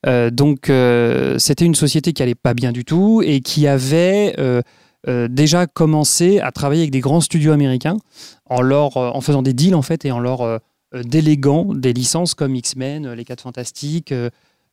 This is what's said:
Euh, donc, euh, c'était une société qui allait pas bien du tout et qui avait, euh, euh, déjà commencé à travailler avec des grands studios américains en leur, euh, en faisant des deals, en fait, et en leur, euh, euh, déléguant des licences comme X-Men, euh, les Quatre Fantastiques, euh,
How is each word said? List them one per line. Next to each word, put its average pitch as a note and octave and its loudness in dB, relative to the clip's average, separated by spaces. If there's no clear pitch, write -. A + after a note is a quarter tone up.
Euh, B2 2
donc, C#3 0
euh, A#2+ 2
c'était - 0
une E3+ 4
société D3+ 0
qui - -4
allait B2 0
pas B2 -2
bien A#2+ 0
du A#2+ -6
tout G3+ 2
et C#3 2
qui D3 0
avait, E3 2
euh, B2 0
euh, B2 -2
déjà D#3 2
commencé D#3+ 2
à B2+ -4
travailler D3 -2
avec D3+ -2
des C3 0
grands C3+ 2
studios D#3 0
américains C#3+ 0
en B2 0
leur, C#3 2
euh, B2 -2
en C#3 -6
faisant C#3 0
des C3 0
deals, E3+ 2
en D3 2
fait, E3 -4
et C#3 -4
en A#2+ -4
leur, B2 -4
euh, A2+ -2
euh, B2 -10
déléguant D3+ 2
des C3 0
licences D#3+ -2
comme C3+ -4
X-Men, C3+ -8
euh, A#2+ -12
les A#2 -12
Quatre B2 -14
Fantastiques, C#3+ -8
euh, A#2+ -4